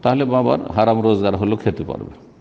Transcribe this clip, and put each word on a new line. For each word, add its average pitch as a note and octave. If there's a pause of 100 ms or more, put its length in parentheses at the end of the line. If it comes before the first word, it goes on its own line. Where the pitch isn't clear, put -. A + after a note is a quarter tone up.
তাহলে C3+
বাবার B2
হারাম A2
রোজগার G2+
হলেও G#2
খেতে -
পারবে। - (300)